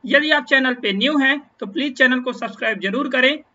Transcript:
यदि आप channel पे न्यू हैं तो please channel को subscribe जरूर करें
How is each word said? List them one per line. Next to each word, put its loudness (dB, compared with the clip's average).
यदि 2
आप 4
channel 2
पे -4
न्यू 0
हैं 2
तो -8
please -4
channel 4
को -6
subscribe -6
जरूर -2
करें 2